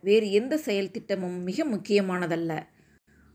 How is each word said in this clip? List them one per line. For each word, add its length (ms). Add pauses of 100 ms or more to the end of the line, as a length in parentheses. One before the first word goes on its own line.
வேறு 300
எந்த 260
செயல் 340
திட்டமும் 520
மிக 220
முக்கியமானதல்ல. 1040 (680)